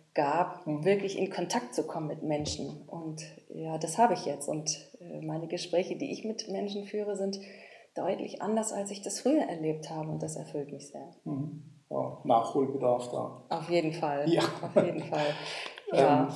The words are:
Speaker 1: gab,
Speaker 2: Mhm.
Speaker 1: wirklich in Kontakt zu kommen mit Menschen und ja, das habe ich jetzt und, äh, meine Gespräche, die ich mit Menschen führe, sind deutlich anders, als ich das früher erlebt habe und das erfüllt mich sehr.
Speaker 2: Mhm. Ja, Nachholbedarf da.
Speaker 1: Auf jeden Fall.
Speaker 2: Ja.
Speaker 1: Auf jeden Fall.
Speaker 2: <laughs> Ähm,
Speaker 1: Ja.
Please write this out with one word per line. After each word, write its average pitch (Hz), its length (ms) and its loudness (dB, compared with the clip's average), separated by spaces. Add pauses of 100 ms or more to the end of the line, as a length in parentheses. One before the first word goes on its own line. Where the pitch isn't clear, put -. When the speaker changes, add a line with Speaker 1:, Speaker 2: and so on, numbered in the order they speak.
(160)
Speaker 1:
gab, 156 500 2
Speaker 2:
Mhm. 151 180 -2
Speaker 1:
wirklich 196 360 4
in 185 100 2
Kontakt - 460 -2
zu 156 100 2
kommen 156 220 -4
mit 156 160 -6
Menschen 151 640 -2
und 160 340 -8 (280)
ja, 160 280 -4
das 160 220 -2
habe 233 160 6
ich - 100 -4
jetzt - 240 -4
und, 156 220 -2 (280)
äh, 175 240 -10
meine 156 240 -4
Gespräche, 175 480 -2
die 143 160 -4
ich - 140 -6
mit 214 240 -6
Menschen 202 360 -4
führe, 208 300 -4
sind 196 240 -2 (560)
deutlich - 460 -2
anders, 214 300 0
als 202 200 -4
ich 202 100 -8
das - 180 -6
früher 285 240 6
erlebt 160 460 -2
habe 156 200 -4
und 156 140 -4
das 156 120 -4
erfüllt 147 360 -6
mich - 200 -12
sehr. 139 180 -12 (160)
Speaker 2:
Mhm. 151 380 -4 (260)
Ja, 131 340 -2
Nachholbedarf 127 880 4
da. 127 380 -6
Speaker 1:
Auf 165 200 -4
jeden 165 240 4
Fall. 147 360 0
Speaker 2:
Ja. - 120 6 (200)
Speaker 1:
Auf 175 220 4
jeden 160 200 0
Fall. 151 220 0
Speaker 2:
<laughs> 147 80 2 (580)
Ähm, - 60 2
Speaker 1:
Ja. 143 380 8